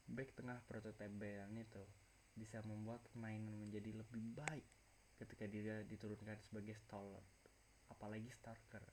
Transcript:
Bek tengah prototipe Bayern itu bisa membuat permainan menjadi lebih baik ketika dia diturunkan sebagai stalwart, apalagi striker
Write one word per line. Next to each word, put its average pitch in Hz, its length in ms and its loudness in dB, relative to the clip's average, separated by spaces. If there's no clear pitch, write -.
Bek 127 300 2
tengah 123 320 0
prototipe 107 480 0
Bayern 101 400 2
itu 110 320 -2
bisa 110 320 0
membuat 110 420 2
permainan 110 480 2
menjadi 107 480 2
lebih 113 200 2
baik 147 300 4
ketika 107 260 0
dia 107 380 6
diturunkan 107 560 0
sebagai 107 340 0
stalwart, 98 520 -4
apalagi 110 400 0
striker 113 520 -6